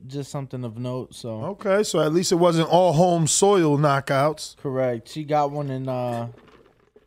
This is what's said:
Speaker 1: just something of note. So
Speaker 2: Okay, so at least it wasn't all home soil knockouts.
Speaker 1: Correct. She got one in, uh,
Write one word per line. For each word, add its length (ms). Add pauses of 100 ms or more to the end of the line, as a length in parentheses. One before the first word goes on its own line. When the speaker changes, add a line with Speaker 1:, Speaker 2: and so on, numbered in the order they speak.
Speaker 1:
just 240
something 340
of 120
note. 380
So 300
Speaker 2:
Okay, 380
so 180
at 120
least 180
it 40
wasn't 340
all 240
home 340
soil 520
knockouts. 800
Speaker 1:
Correct. 500
She 160
got 260
one 200
in, 180
uh, 400 (800)